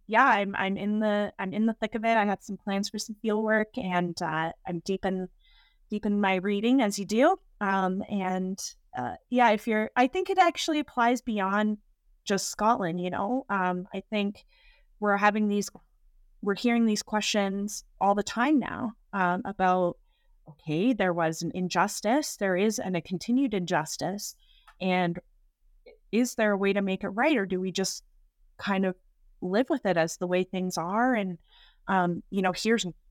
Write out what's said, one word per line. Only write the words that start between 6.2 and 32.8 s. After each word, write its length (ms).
my 140
reading 460
as 160
you 80
do. 320
Um, 500
and, 480
uh, 180
yeah, 220
if 160
you're, 300
I 100
think 220
it 80
actually 420
applies 420
beyond 560
just 260
Scotland, 520
you 80
know? 400
Um, 440
I 160
think 360
we're 160
having 320
these, 200
we're 140
hearing 300
these 180
questions 800
all 160
the 80
time 340
now, 360
um, 320
about, 540
okay, 440
there 200
was 280
an 120
injustice, 840
there 180
is 240
an, 160
a 60
continued 520
injustice, 840
and 400
is 220
there 180
a 40
way 140
to 100
make 220
it 60
right, 260
or 100
do 140
we 120
just 320
kind 280
of 100
live 280
with 160
it 120
as 200
the 100
way 180
things 320
are? 380
And, 220
um, 400
you 120
know, 140
here's 300